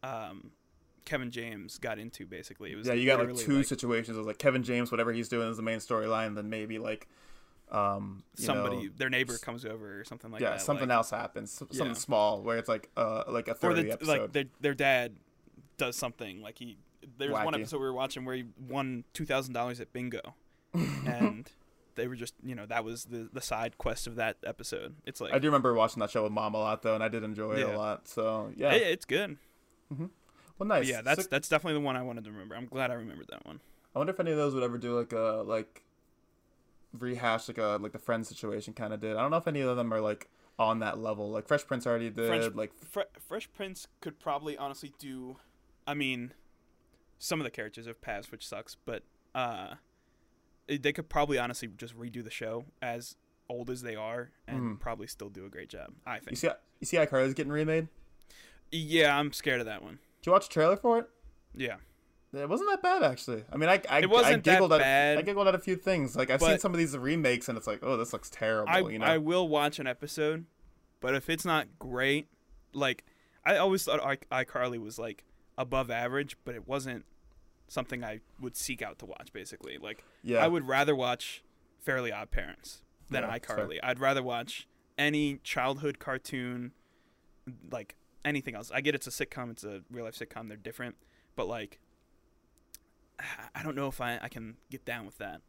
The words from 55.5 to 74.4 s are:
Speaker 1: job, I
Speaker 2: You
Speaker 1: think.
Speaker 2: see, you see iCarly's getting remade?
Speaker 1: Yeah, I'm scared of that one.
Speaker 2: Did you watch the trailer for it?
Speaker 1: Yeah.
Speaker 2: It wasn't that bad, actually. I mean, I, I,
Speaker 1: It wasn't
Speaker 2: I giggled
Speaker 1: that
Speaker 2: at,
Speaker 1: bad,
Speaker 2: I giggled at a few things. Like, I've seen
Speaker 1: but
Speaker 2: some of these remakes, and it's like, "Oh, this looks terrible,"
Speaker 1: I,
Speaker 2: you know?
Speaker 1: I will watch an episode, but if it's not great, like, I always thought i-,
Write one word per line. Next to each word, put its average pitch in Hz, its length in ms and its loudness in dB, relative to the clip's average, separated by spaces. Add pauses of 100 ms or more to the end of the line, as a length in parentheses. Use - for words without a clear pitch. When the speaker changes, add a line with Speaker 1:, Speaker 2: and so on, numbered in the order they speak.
Speaker 1:
job, - 260 -14 (120)
I 120 100 -6
Speaker 2:
You 110 60 -10
Speaker 1:
think. - 140 -10
Speaker 2:
see, 165 120 0 (320)
you 143 60 -8
see 175 120 2
iCarly's 135 360 4
getting 143 180 -2
remade? 156 360 2 (840)
Speaker 1:
Yeah, 156 480 6
I'm 147 140 0
scared 127 280 0
of 113 60 -2
that 107 160 -8
one. 110 160 -14 (220)
Speaker 2:
Did - 60 -6
you 170 60 6
watch 202 160 6
the - 40 -12
trailer 170 240 6
for 233 220 4
it? 233 100 -2 (460)
Speaker 1:
Yeah. 117 220 -4 (580)
Speaker 2:
It 143 120 -4
wasn't 262 220 0
that 392 140 2
bad, 370 200 4
actually. 127 480 0
I 147 60 -6
mean, 156 140 4
I, 190 180 8
I, 143 120 6
Speaker 1:
It 185 100 4
wasn't 226 360 8
Speaker 2:
I 170 60 10
giggled 185 200 10
Speaker 1:
that 151 100 10
Speaker 2:
at, - 20 6
Speaker 1:
bad, 143 340 6
Speaker 2:
I 156 40 2
giggled 196 260 4
at 180 60 6
a 180 40 2
few 185 180 0
things. 170 380 2
Like, 131 140 2
I've 135 140 6
seen 165 80 8
Speaker 1:
but 151 100 6
Speaker 2:
some 185 140 2
of 170 40 2
these 160 160 2
remakes, 131 540 2
and 117 80 -2
it's 110 100 -6
like, 107 160 -2
"Oh, 131 140 2
this 117 160 -2
looks - 160 -8
terrible," 110 420 0
Speaker 1:
I, 185 100 6
Speaker 2:
you 131 180 -2
know? - 80 2
Speaker 1:
I 160 100 6
will 165 320 2
watch 147 300 2
an 143 80 -4
episode, 151 580 -2 (560)
but 127 140 2
if 139 160 -2
it's 165 160 0
not 156 320 2
great, 135 500 0 (460)
like, 135 320 0 (400)
I - 100 6
always 190 280 4
thought - 200 2 (260)
i-, 131 140 0